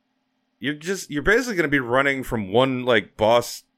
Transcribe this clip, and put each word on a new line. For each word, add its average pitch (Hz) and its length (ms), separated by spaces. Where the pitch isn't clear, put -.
you're 139 160
just, 170 360
you're 143 120
basically 233 340
gonna 160 120
be 139 120
running 131 420
from 107 300
one, 127 320
like, 113 320
boss 117 480